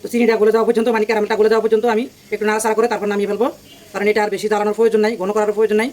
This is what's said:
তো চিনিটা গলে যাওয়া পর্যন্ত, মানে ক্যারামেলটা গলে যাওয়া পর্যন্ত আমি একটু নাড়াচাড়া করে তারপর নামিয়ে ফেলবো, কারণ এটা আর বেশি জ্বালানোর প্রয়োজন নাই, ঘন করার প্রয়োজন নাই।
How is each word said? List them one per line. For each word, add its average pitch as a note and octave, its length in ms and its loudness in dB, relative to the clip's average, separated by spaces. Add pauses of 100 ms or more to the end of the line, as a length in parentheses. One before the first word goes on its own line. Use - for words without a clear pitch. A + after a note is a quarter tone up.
তো - 100 -18
চিনিটা A#3 300 2
গলে G#3+ 140 4
যাওয়া A3 120 2
পর্যন্ত, A3+ 280 0
মানে G#3+ 140 0
ক্যারামেলটা G#3+ 300 -2
গলে G#3+ 120 4
যাওয়া A3 140 2
পর্যন্ত A3 200 0 (100)
আমি A3+ 80 0 (300)
একটু G#3 160 -4
নাড়াচাড়া G#3+ 280 -2
করে A3+ 140 2
তারপর G#3 220 -4
নামিয়ে G3+ 180 -2
ফেলবো, G#3 160 0 (460)
কারণ G3+ 180 -4
এটা G#3 140 2
আর G3+ 100 -4
বেশি G3 160 -4
জ্বালানোর G#3 280 0
প্রয়োজন A3 260 4
নাই, A3+ 160 0
ঘন F#3+ 140 -2
করার G#3+ 220 0
প্রয়োজন G#3+ 240 2
নাই। B3+ 120 -2